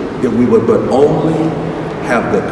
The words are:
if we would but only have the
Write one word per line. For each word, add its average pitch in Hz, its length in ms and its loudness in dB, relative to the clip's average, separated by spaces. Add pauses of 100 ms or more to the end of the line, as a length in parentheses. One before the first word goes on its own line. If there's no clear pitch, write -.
(240)
if 240 100 0
we 240 120 2
would 220 200 4
but 220 140 4 (100)
only 160 600 2 (580)
have 117 260 -2
the - 80 0 (100)